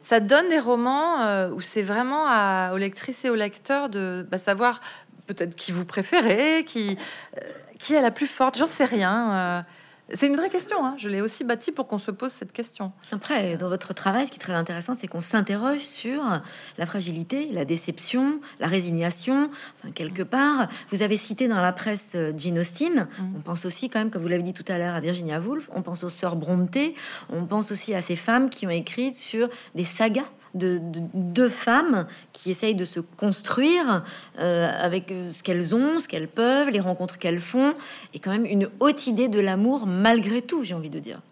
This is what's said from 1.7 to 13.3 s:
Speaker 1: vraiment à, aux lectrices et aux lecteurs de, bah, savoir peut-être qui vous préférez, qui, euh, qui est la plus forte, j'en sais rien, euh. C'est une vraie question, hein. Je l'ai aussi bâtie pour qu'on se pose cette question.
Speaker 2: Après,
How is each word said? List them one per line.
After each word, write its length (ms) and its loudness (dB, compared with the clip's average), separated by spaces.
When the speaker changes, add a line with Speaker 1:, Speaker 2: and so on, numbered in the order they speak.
Speaker 1:
vraiment 460 0
à, 460 4
aux 40 -2
lectrices 480 -6
et 40 2
aux 60 4
lecteurs 540 0
de, 420 -4
bah, 60 -2
savoir 420 2
peut-être 300 -4
qui 180 -6
vous 100 -2
préférez, 840 4
qui, 320 -2
euh, 60 -10
qui 160 0
est 80 8
la 100 6
plus 160 -2
forte, 300 2
j'en 100 4
sais 180 2
rien, 460 2
euh. 300 0
C'est 140 2
une 100 4
vraie 120 2
question, 360 0
hein. 120 -2
Je 120 -6
l'ai 100 0
aussi 240 -2
bâtie 300 -2
pour 120 -2
qu'on 120 -4
se 140 -4
pose 200 -6
cette 220 -12
question. 400 -8
Speaker 2:
Après, 460 -2